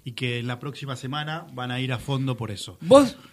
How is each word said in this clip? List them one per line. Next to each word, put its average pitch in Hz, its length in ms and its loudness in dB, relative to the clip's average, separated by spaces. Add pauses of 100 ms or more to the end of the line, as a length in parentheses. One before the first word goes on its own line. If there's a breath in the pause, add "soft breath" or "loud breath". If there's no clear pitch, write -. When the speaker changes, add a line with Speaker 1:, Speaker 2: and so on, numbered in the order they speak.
Speaker 1:
y 127 80 -10
que 120 280 -2
en 120 80 -4
la 123 120 -4
próxima 135 380 -8
semana 151 560 -6
van 127 180 -6
a 123 80 -2
ir 131 140 0
a 120 40 0
fondo 135 380 -2
por 107 160 -6
eso. - 300 -10
Speaker 2:
Vos, 247 360 8 (160)